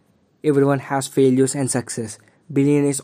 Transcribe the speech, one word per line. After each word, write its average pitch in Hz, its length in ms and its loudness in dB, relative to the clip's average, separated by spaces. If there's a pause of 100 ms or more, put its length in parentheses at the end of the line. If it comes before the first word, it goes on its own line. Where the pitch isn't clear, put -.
(420)
Everyone 139 380 2
has 135 260 -4
failures 131 480 2
and 139 160 -4
success. 117 480 -8 (320)
Billionaires 143 540 0